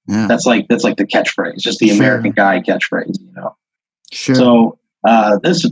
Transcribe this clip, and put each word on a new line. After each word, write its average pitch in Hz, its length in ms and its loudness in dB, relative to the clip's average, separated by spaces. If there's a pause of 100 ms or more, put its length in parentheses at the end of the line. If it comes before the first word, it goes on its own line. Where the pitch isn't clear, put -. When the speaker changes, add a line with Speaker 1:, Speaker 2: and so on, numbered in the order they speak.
Speaker 1:
Yeah. 104 200 -2
Speaker 2:
That's 117 180 -2
like, 117 220 0
that's 117 160 0
like 113 140 -2
the 98 80 -2
catchphrase, - 540 -4
just 113 200 -6
the 110 80 4
Speaker 1:
Sure. 104 100 2
Speaker 2:
American 113 340 0
guy 98 300 0
catchphrase, 92 580 -4
you 92 140 -20
know? - 220 -14 (560)
Speaker 1:
Sure. - 240 -2
Speaker 2:
So, 120 440 4 (280)
uh, 107 320 2
this, 175 320 0